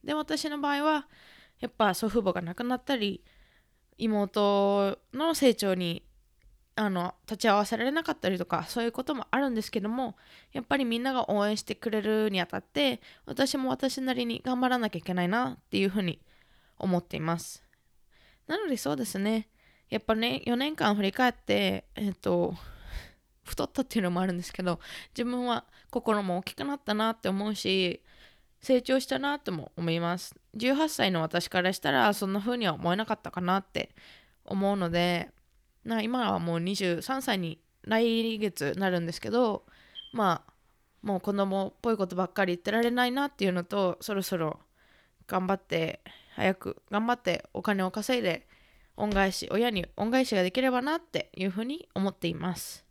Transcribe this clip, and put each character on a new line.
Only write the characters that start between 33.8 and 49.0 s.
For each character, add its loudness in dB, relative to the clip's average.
思 0
う 0
の 0
で、 2
な、 -2
今 0
は 0
も -2
う 0
二 -2
十 0
三 -4
歳 0
に -6
来 2
月 -2
な 0
る 2
ん -4
で -6
す -10
け -4
ど、 2
ま 2
あ、 -20
も -2
う -2
子 -2
供 0
っ -16
ぽ 0
い 2
こ 0
と -8
ば 2
っ -6
か 2
り 0
言 -10
っ -12
て -4
ら 2
れ 2
な 2
い 0
な 0
っ -8
て 0
い 4
う 2
の -2
と、 0
そ -6
ろ 0
そ -2
ろ -2
頑 0
張 2
っ -4
て、 -4
早 2
く -8
頑 0
張 2
っ -6
て -2
お -4
金 2
を 0
稼 -2
い -4
で、 -2
恩 0